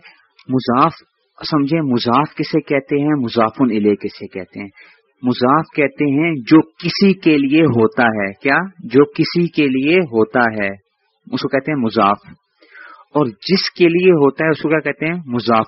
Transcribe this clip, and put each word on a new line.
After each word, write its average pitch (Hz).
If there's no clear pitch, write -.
مضاف، 131
سمجھے، 151
مضاف 123
کسے 156
کہتے 143
ہیں، 143
مضاف 110
الیہ 104
کسے 101
کہتے 95
ہیں؟ 101
مضاف 127
کہتے 143
ہیں 151
جو 151
کسی 190
کے 156
لیے 139
ہوتا 117
ہے۔ 107
کیا؟ 139
جو 127
کسی 165
کے 151
لیے 139
ہوتا 120
ہے 110
اس 131
کو 143
کہتے 135
ہیں 147
مضاف، 104
اور 151
جس 165
کے -
لیے 180
ہوتا 143
ہے 160
اس 147
کو 156
کیا 156
کہتے 147
ہیں؟ 175
مضاف 117